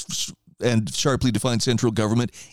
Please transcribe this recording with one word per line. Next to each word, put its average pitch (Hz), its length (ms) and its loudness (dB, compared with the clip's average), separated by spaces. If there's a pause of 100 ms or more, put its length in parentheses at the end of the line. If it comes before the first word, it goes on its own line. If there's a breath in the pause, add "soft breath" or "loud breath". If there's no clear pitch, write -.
(640)
and 113 320 2
sharply 131 360 0
defined 117 300 0
central 120 300 2
government 113 400 2 (220 loud breath)